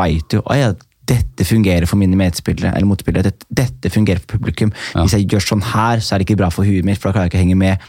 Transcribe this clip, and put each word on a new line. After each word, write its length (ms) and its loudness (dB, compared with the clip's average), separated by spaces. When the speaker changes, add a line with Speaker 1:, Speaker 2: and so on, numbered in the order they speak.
Speaker 1:
vet 260 -2
du, 160 -2
Å 160 0
ja, 140 2
dette 400 -2
fungerer 400 2
for 80 0
mine 240 2
medspillere 560 -2
eller 80 0
motspillere. 400 0
Dette, 240 -4
dette 400 -4
fungerer 320 0
for 160 -6
publikum. 320 -2
Speaker 2:
Ja. 140 2
Speaker 1:
Hvis 100 0
jeg 160 2
gjør 80 2
sånn 240 0
her, 400 0
så 80 -6
er 80 2
det 80 -2
ikke 140 2
bra 100 2
for 160 0
huet 160 2
mitt, 160 0
for 80 -2
da 60 0
klarer 160 0
jeg 20 -6
ikke 60 0
å 80 4
henge 100 4
med. 320 2